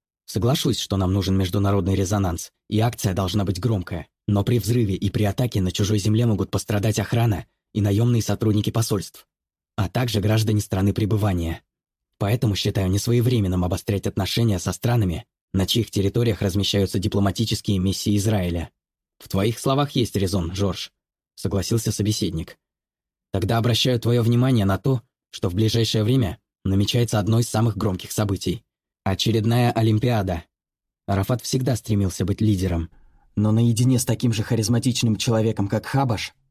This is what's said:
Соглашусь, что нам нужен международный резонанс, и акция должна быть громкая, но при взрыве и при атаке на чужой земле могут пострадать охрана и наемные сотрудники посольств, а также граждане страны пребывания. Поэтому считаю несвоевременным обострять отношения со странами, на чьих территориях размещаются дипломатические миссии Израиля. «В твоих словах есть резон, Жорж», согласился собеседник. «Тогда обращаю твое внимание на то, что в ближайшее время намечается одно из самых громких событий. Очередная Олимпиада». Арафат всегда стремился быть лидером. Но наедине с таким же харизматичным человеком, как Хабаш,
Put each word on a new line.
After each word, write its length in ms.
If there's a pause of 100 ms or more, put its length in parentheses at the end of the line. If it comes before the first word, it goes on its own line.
(260)
Соглашусь, 540
что 180
нам 160
нужен 240
международный 560
резонанс, 580 (180)
и 100
акция 340
должна 300
быть 160
громкая, 480 (200)
но 160
при 140
взрыве 380
и 160
при 120
атаке 380
на 100
чужой 280
земле 260
могут 240
пострадать 500
охрана 460 (280)
и 80
наемные 420
сотрудники 480
посольств, 560 (480)
а 120
также 320
граждане 420
страны 320
пребывания. 680 (560)
Поэтому 380
считаю 340
несвоевременным 720
обострять 440
отношения 500
со 140
странами, 540 (280)
на 140
чьих 240
территориях 500
размещаются 560
дипломатические 840
миссии 380
Израиля. 540 (480)
«В 100
твоих 300
словах 320
есть 240
резон, 400
Жорж», 360 (440)
согласился 560
собеседник. 680 (720)
«Тогда 260
обращаю 420
твое 240
внимание 420
на 120
то, 240 (280)
что 200
в 60
ближайшее 480
время 360 (240)
намечается 560
одно 200
из 100
самых 280
громких 340
событий. 520 (400)
Очередная 680
Олимпиада». 720 (640)
Арафат 340
всегда 340
стремился 500
быть 160
лидером. 480 (460)
Но 160
наедине 480
с 60
таким 260
же 120
харизматичным 720
человеком, 500
как 180
Хабаш, 480 (180)